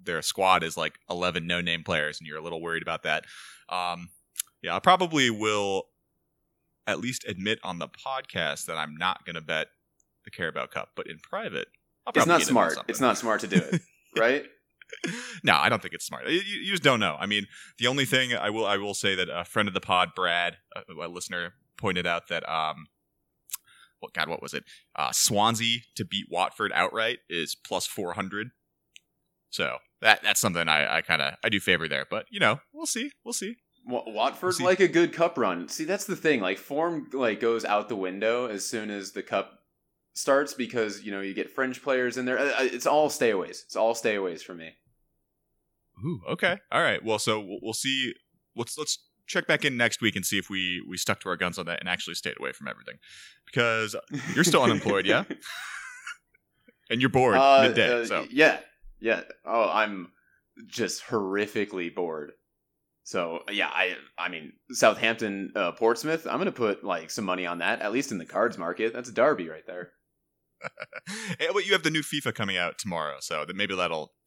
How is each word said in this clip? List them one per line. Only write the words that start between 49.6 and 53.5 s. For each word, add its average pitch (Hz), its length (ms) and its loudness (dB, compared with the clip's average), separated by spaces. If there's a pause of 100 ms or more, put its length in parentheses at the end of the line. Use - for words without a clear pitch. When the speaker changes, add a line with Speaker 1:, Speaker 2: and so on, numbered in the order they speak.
Speaker 1:
in 131 120 2
next 117 260 0
week 107 140 2
and 92 100 -4
see 101 120 0
if 90 120 -4
we, 90 380 -2
we 90 80 -8
stuck - 240 -2
to - 80 -8
our 90 80 0
guns 87 220 -2
on 85 80 -8
that 85 120 -6
and 90 100 -8
actually 87 260 -4
stayed - 260 -6
away 65 100 -4
from 69 160 -14
everything. - 300 -12 (500)
Because 113 480 2 (400)